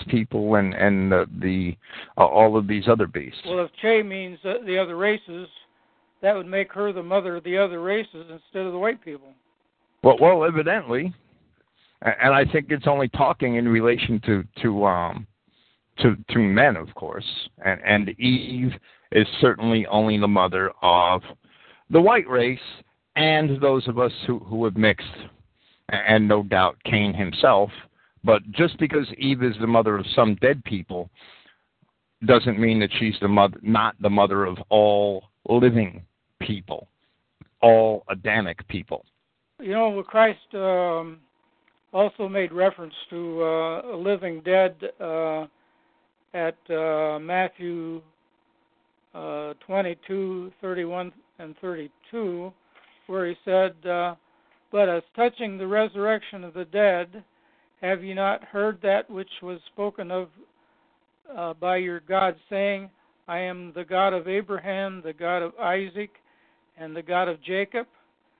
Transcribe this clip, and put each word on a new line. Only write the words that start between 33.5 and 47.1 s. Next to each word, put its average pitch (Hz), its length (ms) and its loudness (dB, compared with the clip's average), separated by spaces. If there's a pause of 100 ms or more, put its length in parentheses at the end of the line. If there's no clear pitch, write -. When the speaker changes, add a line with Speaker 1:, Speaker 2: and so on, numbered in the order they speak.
Speaker 1:
not 107 380 0
the 101 80 2
mother 101 360 2
of 92 120 -6 (120)
all 104 540 2 (260)
living 113 560 2 (340)
people, 92 500 -10 (720)
all 110 480 6
Adamic 98 580 -4
people. - 360 -10 (560)
Speaker 2:
You 208 120 -8
know, 208 320 -2
Christ, 220 500 0
um, 175 640 -2 (760)
also 196 340 0
made 190 240 -4
reference 175 420 -2 (160)
to, 170 320 -6
uh, 160 540 -4
a - 20 -10
living 180 440 -4
dead, 180 340 2 (240)
uh, 160 480 -6 (880)
at, 165 220 -6 (120)
uh, 156 500 -2